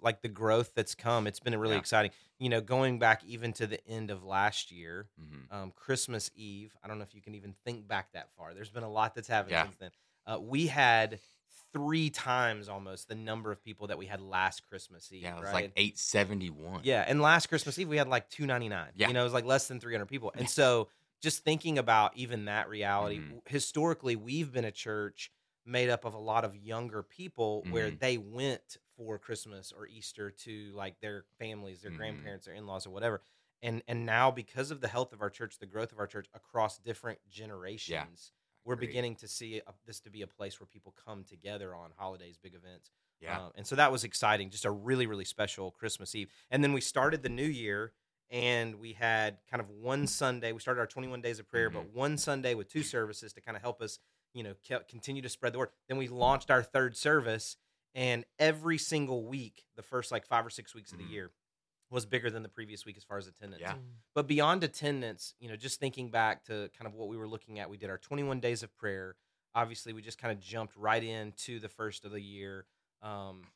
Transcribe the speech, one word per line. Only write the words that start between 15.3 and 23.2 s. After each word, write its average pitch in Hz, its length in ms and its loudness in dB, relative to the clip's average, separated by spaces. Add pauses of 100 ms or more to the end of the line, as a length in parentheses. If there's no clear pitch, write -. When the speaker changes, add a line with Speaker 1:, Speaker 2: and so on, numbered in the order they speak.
Speaker 2:
it 85 40 -8
was 87 60 -8
Speaker 1:
right? 98 80 0
Speaker 2:
like 95 220 0
eight 104 220 2
seventy-one. 92 840 0
Speaker 1:
Yeah, 123 220 4
and 143 140 4
last 156 280 8
Christmas 151 300 -2
Eve, 180 100 -2
we 151 100 2
had, 135 100 4
like, 123 220 0
two 147 160 -6
ninety-nine. 107 500 -2
Speaker 2:
Yeah. 104 120 6
Speaker 1:
You 123 60 2
know, 123 60 6
it 123 40 6
was, 123 80 2
like, 123 120 2
less 131 240 4
than 127 100 -8
three 117 160 -10
hundred 104 120 -2
people. 117 260 -6
And 127 100 -4
Speaker 2:
Yeah. 123 60 0
Speaker 1:
so 123 400 6 (340)
just 156 220 0
thinking 156 340 2
about 113 380 6
even 117 300 -4
that 104 220 0
reality, 104 480 0
Speaker 2:
Mm-hmm. 78 120 -8